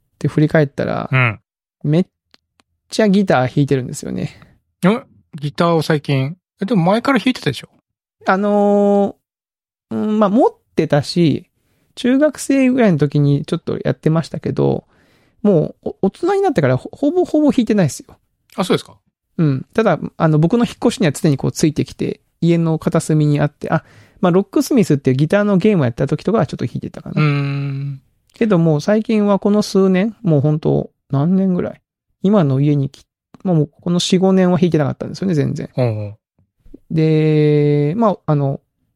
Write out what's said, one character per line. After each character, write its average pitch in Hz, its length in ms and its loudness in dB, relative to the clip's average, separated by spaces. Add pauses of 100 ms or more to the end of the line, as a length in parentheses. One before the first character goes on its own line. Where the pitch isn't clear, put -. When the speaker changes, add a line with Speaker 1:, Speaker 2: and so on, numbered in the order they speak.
(200)
Speaker 1:
て - 80 -4
振 151 140 0
り 151 80 2
返 156 160 2
っ - 20 -8
た - 180 -6
ら、 113 260 -4
Speaker 2:
う 135 60 0
ん。 117 220 0 (440)
Speaker 1:
め 151 180 2
っ 190 40 0 (840)
ち - 140 0
ゃ 214 60 2
ギ 196 160 2
タ 135 160 2
ー 127 60 0
弾 143 160 0
い - 20 2
て 139 100 0
る 127 80 -4
ん 135 40 -10
で 151 60 -10
す - 120 -14
よ 65 60 -8
ね。 - 200 -6 (540)
Speaker 2:
え？ 214 160 0 (340)
ギ 143 160 -8
タ - 140 -2
ー 170 80 2
を 160 80 2
最 151 200 0
近。 139 360 -4 (240)
え、 196 40 -6
で 226 100 -2
も 170 80 2
前 202 180 2
か 277 100 -2
ら 254 80 2
弾 254 120 -2
い - 20 -2
て - 80 -10
た - 80 -2
で 127 40 -6
し - 100 -12
ょ？ - 60 -20 (580)
Speaker 1:
あ 190 100 2
の 202 800 2 (720)
ー、 220 40 -8
う 214 180 -4
ん、 214 60 0
ま 214 80 2
あ、 - 20 2
持 262 180 2
っ 466 80 -4 (200)
て 160 120 0
た 147 140 2
し、 - 480 -2 (460)
中 254 240 0
学 302 200 0
生 269 300 2
ぐ 262 100 0
ら 226 80 4
い 190 40 4
の 160 60 2
時 147 220 0
に 143 260 2
ち - 100 -4
ょ - 20 -4
っ - 20 -4
と - 240 -6
や - 80 0
っ - 40 -2
て - 140 -2
ま 160 140 0
し - 60 -12
た 170 100 -10
け - 120 -6
ど、 - 340 -2 (560)
も 185 420 0
う - 60 -6
お-、 - 140 -14
大 196 80 2
人 392 240 -2
に 392 60 0
な 392 100 0
っ - 20 -4
て - 80 0
か 139 60 2
ら 127 100 0
ほ-、 - 160 -10
ほ 294 180 -2
ぼ 359 140 0
ほ 302 160 0
ぼ 294 100 2
弾 240 120 0
い - 20 -2
て 220 80 0
な 202 100 2
い 156 40 0
で - 20 0
す - 120 -14
よ。 - 160 -20 (380)
Speaker 2:
あ、 196 80 -4
そ 180 100 -2
う - 20 0
で 139 40 -2
す - 60 -16
か？ - 140 -20 (380)
Speaker 1:
う 175 60 0
ん。 135 300 -2
た 226 100 0
だ、 185 160 0 (180)
あ 165 100 0
の、 156 120 2
僕 165 180 2
の 233 80 2
引 - 80 -8
っ - 40 -18
越 240 140 0
し - 80 -10
に 196 80 2
は 143 60 0
常 - 160 0
に 139 80 0
こ - 100 -4
う 135 40 -2
つ - 140 -2
い 147 80 0
て - 120 -4
き - 80 -18
て、 - 280 -8 (200)
家 170 160 2
の 165 220 0
片 165 200 0
隅 156 260 0
に 147 140 2
あ 151 60 0
っ 151 40 0
て、 - 200 -12
あ、 - 160 -2 (340)
ま 180 100 2
あ、 - 20 0
ロ 185 100 2
ッ - 20 -2
ク - 180 -2
ス - 120 -2
ミ 233 100 4
ス 156 120 2
っ - 20 -2
て 135 140 0
い - 20 2
う - 20 0
ギ 151 120 2
タ 202 140 2
ー - 20 0
の 202 140 2
ゲ 208 160 0
ー 196 40 2
ム 151 60 2
を - 20 0
や 117 60 -2
っ - 20 -10
た 147 120 -4
時 147 180 -6
と 190 80 -2
か 226 80 0
は 170 60 0
ち - 80 -12
ょ - 20 -12
っ - 20 -14
と - 80 -8
弾 - 100 -8
い 135 60 -6
て - 80 -12
た - 120 -18
か - 100 -14
な。 151 100 -2
Speaker 2:
う 151 40 2
ー - 20 2
ん。 139 760 -6 (320)
Speaker 1:
け - 120 -2
ど 202 140 2
も 160 180 2
う 147 40 -4
最 214 220 0
近 214 220 0
は 202 140 2
こ 202 120 0
の 208 100 2
数 190 280 2
年、 190 320 0
も 156 180 2
う - 20 -2
本 151 180 0
当 143 320 -2 (180)
何 151 260 0
年 190 180 0
ぐ 175 80 -2
ら - 100 -6
い？ - 100 -20 (420)
今 196 200 4
の 135 160 0
家 147 160 2
に 139 140 -2
き-、 - 160 -20 (380)
ま 190 100 0
あ、 - 20 2
も 156 80 4
う 139 40 -4
こ - 220 -10
の 175 100 2
四 - 180 0
五 190 160 4
年 185 180 4
は 180 80 2
弾 180 80 2
い - 20 2
て 156 80 0
な 147 80 2
か 127 60 -2
っ - 60 -8
た - 100 -8
ん - 20 -10
で 156 60 -12
す - 80 -10
よ 190 40 -2
ね、 185 60 0
全 135 220 0
然。 - 200 -10
Speaker 2:
う 135 60 -2
ん 110 180 -2
う 104 100 -8
ん。 107 60 -18 (760)
Speaker 1:
で、 151 1080 2
ま 226 120 2
あ、 180 160 -4
あ 156 100 0
の、 139 260 -2 (340)